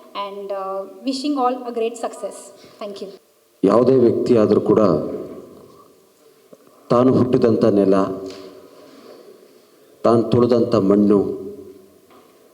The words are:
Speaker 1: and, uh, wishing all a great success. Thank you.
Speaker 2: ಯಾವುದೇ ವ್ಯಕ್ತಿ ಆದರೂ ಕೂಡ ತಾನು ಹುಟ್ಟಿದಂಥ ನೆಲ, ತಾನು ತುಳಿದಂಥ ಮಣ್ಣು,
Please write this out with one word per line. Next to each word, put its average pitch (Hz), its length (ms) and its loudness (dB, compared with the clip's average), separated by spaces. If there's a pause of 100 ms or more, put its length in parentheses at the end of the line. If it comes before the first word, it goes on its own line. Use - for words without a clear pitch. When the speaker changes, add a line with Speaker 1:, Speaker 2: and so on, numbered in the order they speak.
(300)
Speaker 1:
and, 196 200 -14
uh, 196 600 -8
wishing 269 340 -4
all 247 180 -2
a 240 100 -12
great 233 220 -6
success. - 640 -12 (260)
Thank 202 140 -14
you. 196 100 -14 (560)
Speaker 2:
ಯಾವುದೇ 120 320 4
ವ್ಯಕ್ತಿ 117 420 2
ಆದರೂ 104 240 4
ಕೂಡ 107 180 2 (2000)
ತಾನು 127 240 4
ಹುಟ್ಟಿದಂಥ 117 520 2
ನೆಲ, 98 380 2 (2000)
ತಾನು 117 200 2
ತುಳಿದಂಥ 120 520 2
ಮಣ್ಣು, 101 680 2 (1120)